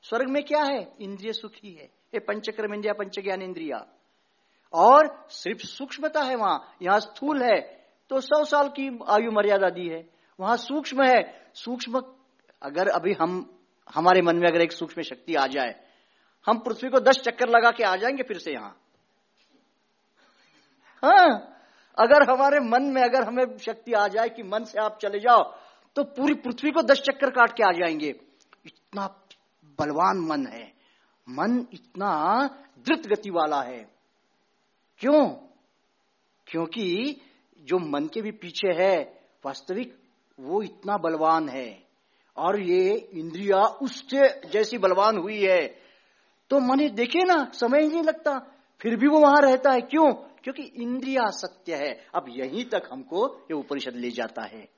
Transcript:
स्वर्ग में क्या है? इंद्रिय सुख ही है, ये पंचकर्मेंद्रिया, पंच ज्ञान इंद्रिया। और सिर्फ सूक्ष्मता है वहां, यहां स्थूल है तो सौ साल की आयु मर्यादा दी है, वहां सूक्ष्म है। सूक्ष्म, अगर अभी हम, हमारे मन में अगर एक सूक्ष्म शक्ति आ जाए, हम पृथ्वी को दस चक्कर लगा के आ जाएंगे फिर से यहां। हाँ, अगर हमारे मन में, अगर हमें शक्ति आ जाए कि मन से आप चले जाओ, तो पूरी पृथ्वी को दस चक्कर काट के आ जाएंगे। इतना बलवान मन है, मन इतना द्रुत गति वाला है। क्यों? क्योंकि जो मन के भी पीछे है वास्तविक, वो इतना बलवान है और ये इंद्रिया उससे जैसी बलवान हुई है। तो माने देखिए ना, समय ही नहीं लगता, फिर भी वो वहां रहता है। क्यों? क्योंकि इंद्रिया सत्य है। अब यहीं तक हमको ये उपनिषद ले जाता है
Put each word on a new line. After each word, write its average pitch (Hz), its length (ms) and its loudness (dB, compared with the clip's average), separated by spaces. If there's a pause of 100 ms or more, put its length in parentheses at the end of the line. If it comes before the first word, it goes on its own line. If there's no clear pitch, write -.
स्वर्ग 254 260 -4
में 285 140 -2
क्या 294 200 -2
है? 277 160 -2 (220)
इंद्रिय 196 320 -12
सुख 214 180 -14 (120)
ही 202 100 -20
है, 151 120 -20
ये - 340 -12
पंचकर्मेंद्रिया, 208 760 -6
पंच 202 260 -10
ज्ञान 190 220 -6
इंद्रिया। 165 440 -10 (880)
और 254 560 6
सिर्फ 220 300 -10
सूक्ष्मता 294 640 -8
है 262 140 -4
वहां, 196 220 0 (240)
यहां 190 180 2
स्थूल 277 440 -6
है 214 160 4 (520)
तो 269 100 0
सौ 302 240 2
साल 294 240 2
की 269 180 -8 (220)
आयु 220 220 2
मर्यादा 202 380 2
दी 175 180 -8
है, 165 220 -12 (300)
वहां 214 180 -2
सूक्ष्म 269 460 -4
है। - 500 2
सूक्ष्म, 247 480 -8 (600)
अगर 160 260 -4
अभी 185 260 0
हम, 180 460 -4 (360)
हमारे 180 260 4
मन 170 160 2
में 175 100 2
अगर 170 140 2
एक 165 100 0
सूक्ष्म 170 300 -10
शक्ति 160 340 -10
आ 139 120 2
जाए, 131 280 -4 (720)
हम 220 120 2
पृथ्वी 240 300 -8
को 254 100 4
दस 262 220 4
चक्कर 240 280 -4
लगा 233 220 6
के 233 120 -4
आ 185 120 0
जाएंगे 254 280 -4
फिर 214 140 -10
से 165 140 -12
यहां। 110 200 -12 (2250)
हाँ, 330 540 6 (400)
अगर 262 340 8
हमारे 277 280 4
मन 247 240 0
में, 262 180 0
अगर 247 220 2
हमें 233 340 -4
शक्ति 226 360 -10
आ 208 140 2
जाए 220 220 -2
कि 226 140 -16
मन 208 200 -6
से - 160 -8
आप 214 220 -4
चले 208 180 -6
जाओ, 220 240 6 (520)
तो 277 80 -2
पूरी 285 300 -2
पृथ्वी 247 380 -4
को 320 100 0
दस 277 200 4
चक्कर 269 280 -2
काट 247 220 4
के 226 120 0
आ 190 80 4
जाएंगे। 165 380 -2 (560)
इतना 196 420 -12 (720)
बलवान 160 400 0
मन 156 280 -4
है, 113 200 -18 (600)
मन 208 460 -2
इतना 185 380 -8 (680)
द्रुत 220 280 -4
गति 202 220 -4
वाला 151 320 -2
है। 120 300 -14 (1120)
क्यों? 277 260 2 (1200)
क्योंकि 190 680 -6 (440)
जो 151 200 -2
मन 151 280 -4
के 220 140 -8
भी 214 100 -8
पीछे 185 420 -4
है 175 480 0 (240)
वास्तविक, 185 500 -10 (440)
वो 156 220 -4
इतना 202 360 -6
बलवान 160 520 0
है 123 340 -12 (540)
और 185 240 -2
ये 185 340 0 (180)
इंद्रिया 175 480 0 (200)
उससे 269 400 -2 (280)
जैसी 214 280 -2
बलवान 196 400 2
हुई 208 240 -6
है। 185 200 4 (880)
तो 277 100 4
माने 269 300 0
देखिए 240 340 -2
ना, 330 300 0
समय 247 280 0
ही 311 80 2
नहीं 330 140 -2
लगता, 311 340 -2 (440)
फिर 226 140 -2
भी 233 120 2
वो 302 120 6
वहां 294 220 8
रहता 262 300 4
है। 254 100 2
क्यों? 285 320 4
क्योंकि - 500 -12
इंद्रिया 247 680 -4
सत्य 170 460 -10
है। 143 160 -4 (240)
अब 156 140 -4
यहीं 131 360 -8
तक 208 260 -6
हमको 160 360 -6 (100)
ये - 160 -12
उपनिषद 135 420 -8
ले 123 160 -6
जाता 113 320 -8
है 107 240 -18 (100)